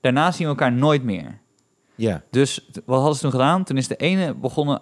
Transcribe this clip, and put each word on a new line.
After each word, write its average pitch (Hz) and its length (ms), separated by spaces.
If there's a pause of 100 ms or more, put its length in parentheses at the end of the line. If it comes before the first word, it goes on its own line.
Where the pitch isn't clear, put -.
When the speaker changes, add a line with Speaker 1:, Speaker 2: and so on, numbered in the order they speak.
Speaker 1:
daarna 143 280
zien 170 160
we 147 60
elkaar 135 200
nooit 143 320
meer. 92 340 (560)
Speaker 2:
Ja. 107 360
Speaker 1:
Dus 131 240 (180)
t-, - 120
wat 127 140
hadden 147 160
ze 139 60
toen 143 100
gedaan? 147 340
Toen 135 120
is 131 120
de - 80
ene 180 380
begonnen 143 480